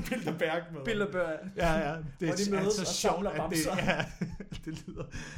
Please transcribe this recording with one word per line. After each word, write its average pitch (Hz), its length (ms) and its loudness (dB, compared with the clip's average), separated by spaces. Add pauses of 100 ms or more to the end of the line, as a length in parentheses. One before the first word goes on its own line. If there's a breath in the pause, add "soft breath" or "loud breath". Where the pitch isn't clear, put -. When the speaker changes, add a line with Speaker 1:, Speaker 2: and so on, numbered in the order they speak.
Speaker 1:
<laughs> - 80 -6
Bilderberg-møderne. 165 760 -2
Speaker 2:
Bilderberg. 185 720 0
Speaker 1:
Ja, 170 160 4
ja. 156 240 2
Det 160 60 -6 (180)
er 175 60 0
Speaker 2:
Hvor 160 100 2
de 196 80 2
Speaker 1:
s-, 202 60 0
Speaker 2:
mødes 190 140 4
Speaker 1:
altså 202 180 2
Speaker 2:
og 160 40 -2
Speaker 1:
sjovt, 180 280 2
Speaker 2:
samler 190 160 0
Speaker 1:
at 156 200 0
det, 170 160 2
Speaker 2:
bamser. 185 180 2
Speaker 1:
ja, 160 220 2 (240)
<laughs> - 340 -8
det 160 220 -8
lyder. 165 180 -8 (340 loud breath)